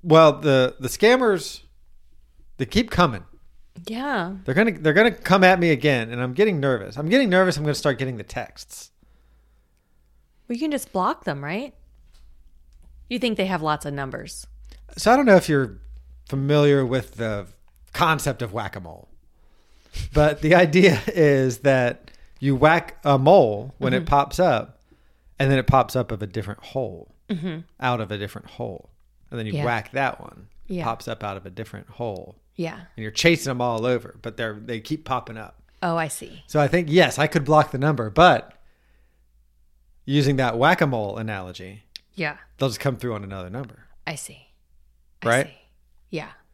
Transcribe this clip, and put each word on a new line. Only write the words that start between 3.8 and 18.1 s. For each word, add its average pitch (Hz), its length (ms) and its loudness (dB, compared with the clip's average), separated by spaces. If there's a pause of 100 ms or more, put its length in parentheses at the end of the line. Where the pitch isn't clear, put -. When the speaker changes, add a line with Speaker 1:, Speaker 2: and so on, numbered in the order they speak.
Speaker 2:
Yeah. 220 500 -6 (100)
Speaker 1:
They're 131 100 -4
gonna, 220 240 2
they're 156 140 2
gonna 214 180 4
come 185 320 2
at 185 160 6
me 170 120 2
again, 123 400 2
and 120 100 -6
I'm 127 120 -4
getting 185 260 2
nervous. 120 380 -2
I'm 151 120 -6
getting 247 200 2
nervous 180 280 4
I'm 151 60 -6
gonna 147 120 0
start 135 220 -2
getting 127 200 -6
the 101 60 -12
texts. - 680 -14 (1600)
Speaker 2:
Well, 240 80 -6
you 240 60 -8
can 311 100 -2
just - 200 -6
block 196 340 -2
them, 139 180 -8
right? 214 300 -8 (1400)
You 240 100 -4
think 226 180 -2
they 190 100 0
have 180 140 -4
lots 151 240 -4
of 147 80 -6
numbers. 135 540 -10 (500)
Speaker 1:
So 220 140 2
I 247 60 8
don't 285 80 2
know 202 100 8
if 165 140 4
you're 131 300 -2 (500)
familiar 139 560 2
with 123 300 -4
the 107 320 -6 (460)
concept 156 480 0